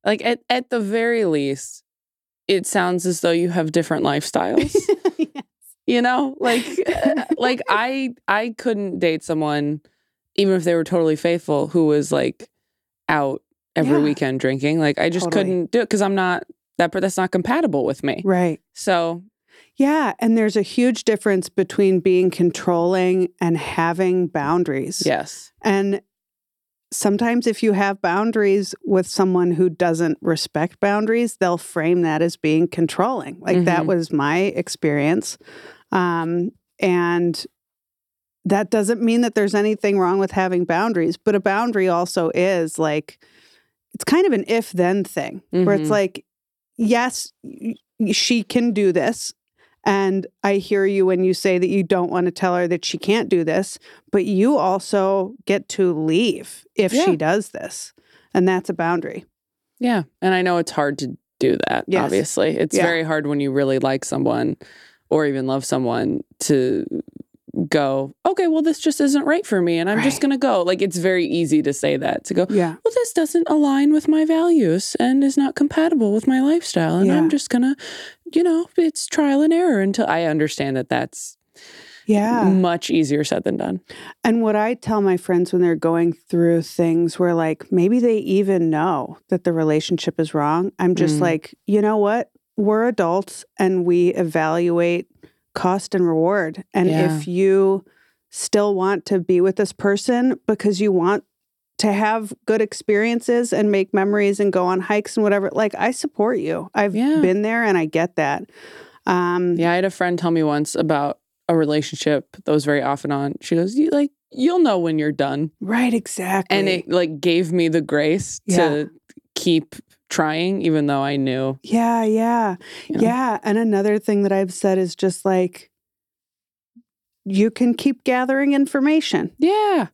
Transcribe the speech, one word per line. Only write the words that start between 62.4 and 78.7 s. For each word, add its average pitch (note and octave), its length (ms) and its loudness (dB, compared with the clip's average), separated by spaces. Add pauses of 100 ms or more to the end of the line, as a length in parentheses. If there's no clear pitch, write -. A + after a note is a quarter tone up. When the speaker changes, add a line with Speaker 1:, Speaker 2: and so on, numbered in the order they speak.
Speaker 1:
It's D#3+ 180 -2
Speaker 2:
Yeah. F#3+ 80 2
Speaker 1:
very E3 200 0
hard D#3 240 -2
when C#3+ 120 -2
you C#3 120 -2
really C3+ 280 0
like C3+ 240 -2
someone C3+ 540 -2 (520)
or D#3 160 2
even C3+ 220 -2
love C3+ 160 -2
someone A#2+ 560 -2 (220)
to C3 440 0 (840)
go, C#3 440 -2 (120)
"Okay, F#4 220 0
well, D#4+ 140 2
this D#4 180 0
just D#4 220 0
isn't C#4+ 240 2
right G#3+ 200 0
for F#3+ 160 0
me, E3+ 180 0
and F3 100 -2
I'm G#3+ 140 0
just C4+ 140 0
Speaker 2:
Right. - 40 -2
Speaker 1:
gonna C#4 160 0
go." A#3+ 240 2
Like, F3+ 200 0
it's F#3 160 -2
very F3+ 280 2
easy D#3 380 2
to C#3+ 100 0
say D3 240 0
that, - 280 -4
to - 100 -6
go, F3+ 140 2
Speaker 2:
Yeah. F3+ 340 0
Speaker 1:
"Well, A4+ 100 0
this A#4+ 200 -2
doesn't E4 360 0
align C#4+ 440 4
with D4+ 140 2
my D#4 180 4
values D#4+ 760 2
and C4 240 2
is C4+ 140 2
not C#4 180 0
compatible C#4+ 580 2
with A3 140 0
my C4 140 2
lifestyle, G#3+ 560 0
and G3 100 4
Speaker 2:
Yeah. C#4 100 4
Speaker 1:
I'm D#4+ 120 4
just D4 200 -2
gonna, B3+ 260 2 (560)
you E4 120 2
know, E4+ 240 2 (100)